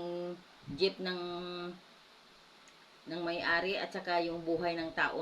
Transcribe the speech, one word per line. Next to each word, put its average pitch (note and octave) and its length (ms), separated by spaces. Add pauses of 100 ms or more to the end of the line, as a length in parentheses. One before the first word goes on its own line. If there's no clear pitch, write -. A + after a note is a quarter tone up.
(800)
jeep F#3+ 240
ng, F3+ 200 (1900)
ng E3+ 160
may-ari E3+ 480
at - 160
saka F3 320
yung E3+ 240
buhay E3+ 320
ng E3 160
tao D3 280